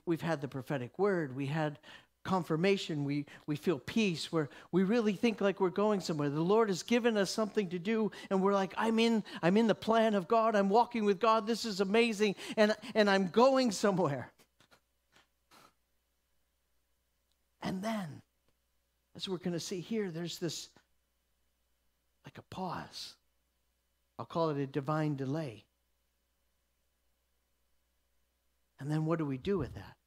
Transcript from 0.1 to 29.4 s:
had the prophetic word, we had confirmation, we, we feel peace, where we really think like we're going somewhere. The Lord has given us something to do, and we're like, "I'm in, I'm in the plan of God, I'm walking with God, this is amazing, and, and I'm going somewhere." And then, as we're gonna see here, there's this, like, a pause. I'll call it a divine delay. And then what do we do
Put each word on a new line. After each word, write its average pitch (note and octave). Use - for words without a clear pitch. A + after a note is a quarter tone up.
had E3
the C#3+
prophetic B2+
word, F3
we C#3
had D3+
confirmation, E3+
we, C#3+
we D3+
feel D#3
peace, G3
where D#3
we F#3
really G#3+
think G3+
like G3
we're F#3+
going G3+
somewhere. D3
The D3
Lord G#3
has E3+
given A#3
us G3
something G#3+
to F3+
do, G#3+
and F#3+
we're G3
like, F#3+
"I'm A3
in, A3+
I'm F3+
in A3+
the G3+
plan A3+
of F#3+
God, A3+
I'm G3
walking A#3
with G3+
God, A3
this A3+
is G3
amazing, G#3
and, G#3+
and G#3
I'm G3
going B3+
somewhere." F3+
And F#3+
then, G3
as F3
we're F#3
gonna E3+
see F3+
here, G#3
there's E3
this, -
like, -
a -
pause. -
I'll B2
call E3
it D3+
a C#3
divine D3+
delay. C3+
And C#3
then D#3
what D#3+
do D#3
we C3+
do F3+